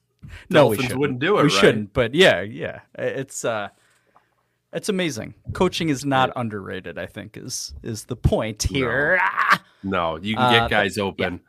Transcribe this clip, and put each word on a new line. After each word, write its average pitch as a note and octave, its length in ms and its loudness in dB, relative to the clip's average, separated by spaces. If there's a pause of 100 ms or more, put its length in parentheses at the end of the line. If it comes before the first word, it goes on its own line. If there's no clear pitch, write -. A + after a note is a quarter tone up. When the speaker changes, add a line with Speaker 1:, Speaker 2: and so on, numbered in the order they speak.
(500)
Speaker 1:
No, D3 180 8
we G#2+ 80 0
Speaker 2:
Dolphins C3 60 -2
Speaker 1:
shouldn't. B2+ 180 -2
Speaker 2:
wouldn't C3+ 200 -2
do F#3 180 2
it, - 40 4
Speaker 1:
We D3 60 6
Speaker 2:
right? - 40 0
Speaker 1:
shouldn't, A2+ 400 4
but B2 220 0
yeah, D3+ 280 6
yeah. A#2 380 -8 (160)
I-, - 60 -8
it's, B2+ 420 -6
uh, G#2+ 240 -4 (1040)
it's E3+ 160 -8
amazing. E3+ 460 -4 (180)
Coaching F3+ 380 0
is C3 140 -2
not C3 300 2
Speaker 2:
Yeah. C3 60 -6
Speaker 1:
underrated, G2 580 -8
I F2+ 80 -8
think, G2+ 300 -14
is, - 460 -10
is A2+ 220 -8
the A#2+ 120 -8
point A2 540 0
Speaker 2:
No. C#3+ 80 -2
Speaker 1:
here. C#3 420 2
Ah! - 420 0 (200)
Speaker 2:
No, E2+ 340 -2
you G#2 200 -4
can B2+ 80 2
Speaker 1:
Uh, B2 60 6
Speaker 2:
get A#2 100 6
Speaker 1:
but A#2 100 0
Speaker 2:
guys G2+ 260 2
Speaker 1:
yeah. G#2 80 0
Speaker 2:
open. F2+ 440 -4